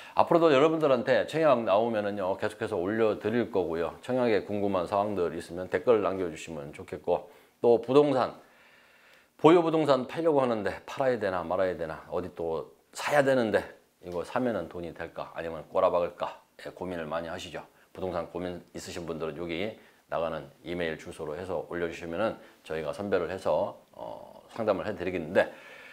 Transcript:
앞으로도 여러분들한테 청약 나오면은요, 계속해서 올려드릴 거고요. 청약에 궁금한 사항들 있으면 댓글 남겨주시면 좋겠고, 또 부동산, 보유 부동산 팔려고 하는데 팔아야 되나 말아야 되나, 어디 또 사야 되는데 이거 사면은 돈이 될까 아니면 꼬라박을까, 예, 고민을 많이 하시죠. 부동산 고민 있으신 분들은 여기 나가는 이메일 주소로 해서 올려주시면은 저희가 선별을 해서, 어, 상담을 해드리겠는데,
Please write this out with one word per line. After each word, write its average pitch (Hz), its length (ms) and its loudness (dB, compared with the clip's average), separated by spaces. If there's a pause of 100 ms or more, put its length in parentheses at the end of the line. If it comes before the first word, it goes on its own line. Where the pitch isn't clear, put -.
(160)
앞으로도 165 380 6
여러분들한테 135 760 4
청약 147 360 4
나오면은요, 104 760 0
계속해서 107 380 -4
올려드릴 107 760 0
거고요. 82 500 -2
청약에 123 420 2
궁금한 98 440 -2
사항들 98 500 0
있으면 87 320 -10
댓글 110 320 4
남겨주시면 82 720 -4
좋겠고, 90 580 -4 (300)
또 117 200 6
부동산, 131 520 4 (1040)
보유 170 240 8
부동산 147 460 2
팔려고 160 340 2
하는데 107 440 -2
팔아야 127 340 -2
되나 92 240 -2
말아야 90 340 0
되나, 78 320 -8
어디 90 260 -4
또 80 400 -6 (160)
사야 143 320 2
되는데 113 400 2 (420)
이거 87 180 -6
사면은 110 460 -4
돈이 87 240 -10
될까 82 420 -12
아니면 82 340 -8
꼬라박을까, 87 720 0 (240)
예, 73 60 -10
고민을 90 340 -8
많이 82 220 -6
하시죠. 85 380 -12 (280)
부동산 87 360 -6
고민 90 340 -8 (100)
있으신 87 320 -10
분들은 78 320 -8
여기 87 420 -6 (280)
나가는 78 400 -6 (160)
이메일 82 340 -4
주소로 78 400 -10
해서 90 320 -6
올려주시면은 85 680 -4 (260)
저희가 80 300 -6
선별을 95 380 -2
해서, 92 500 -2 (100)
어, - 420 -14 (200)
상담을 101 340 0
해드리겠는데, 90 640 0 (400)